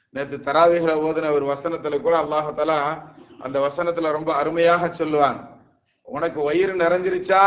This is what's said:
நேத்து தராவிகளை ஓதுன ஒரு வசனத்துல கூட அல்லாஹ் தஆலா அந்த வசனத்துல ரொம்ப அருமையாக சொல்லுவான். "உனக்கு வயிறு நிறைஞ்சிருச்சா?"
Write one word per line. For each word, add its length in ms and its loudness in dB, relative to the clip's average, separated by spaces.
நேத்து 280 -8
தராவிகளை 580 4
ஓதுன 360 -2
ஒரு 140 0
வசனத்துல 560 -4
கூட 200 2
அல்லாஹ் 340 -2
தஆலா 540 -2
அந்த 200 -4
வசனத்துல 520 -2
ரொம்ப 220 -2
அருமையாக 540 2
சொல்லுவான். 500 0
"உனக்கு 380 -6
வயிறு 340 0
நிறைஞ்சிருச்சா?" 720 2